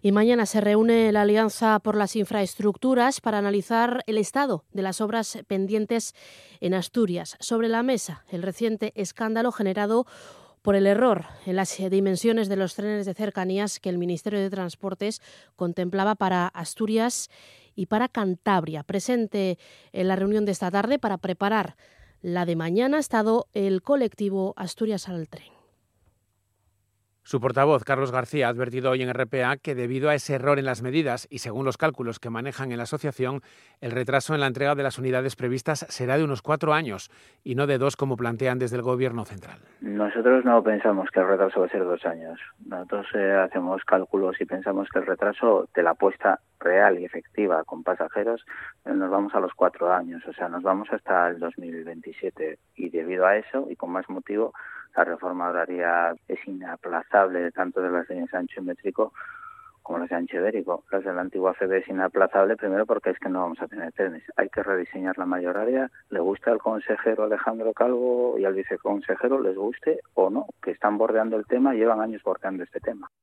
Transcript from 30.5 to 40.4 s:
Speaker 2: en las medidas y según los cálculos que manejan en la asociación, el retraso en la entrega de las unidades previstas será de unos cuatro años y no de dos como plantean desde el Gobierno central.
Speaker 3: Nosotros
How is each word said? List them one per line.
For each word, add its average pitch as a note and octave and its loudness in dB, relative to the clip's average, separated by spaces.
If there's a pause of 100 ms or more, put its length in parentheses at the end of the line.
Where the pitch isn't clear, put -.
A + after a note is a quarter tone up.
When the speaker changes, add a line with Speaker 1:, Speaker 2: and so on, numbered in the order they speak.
Speaker 2:
en C3+ -2
las A#2+ -4
medidas B2+ -2
y C#3 -10
según B2 -6
los C3 -2
cálculos B2 -2
que - -12
manejan B2+ -6
en A#2+ -6
la A#2+ -6
asociación, C3+ -4 (400)
el A#2+ -6
retraso B2+ 0
en D3 0
la C#3 2
entrega C3+ 0
de C#3+ -2
las C3 -2
unidades B2+ -2
previstas C3 -4
será C3 -2
de D#3+ 2
unos C#3 -4
cuatro D3+ 0
años C3 -4 (320)
y C3 -6
no C#3 2
de C#3 2
dos C3+ 2
como C3+ -2
plantean A#2+ -2
desde B2 -2
el B2 -4
Gobierno B2 -2
central. - -16 (220)
Speaker 3:
Nosotros A2+ 4